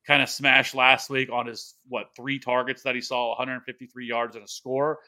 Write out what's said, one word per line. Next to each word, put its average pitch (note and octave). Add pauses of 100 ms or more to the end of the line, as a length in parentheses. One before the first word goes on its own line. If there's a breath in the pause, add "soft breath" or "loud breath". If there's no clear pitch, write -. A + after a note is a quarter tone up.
kinda C#3+
smashed C3+
last C3
week C3
on A#2+
his, - (120)
what, B2
three C#3
targets B2+
that B2+
he B2
saw, B2
a -
hundred B2+
fifty-three B2
yards A#2
and G#2
a G2
score. C#3+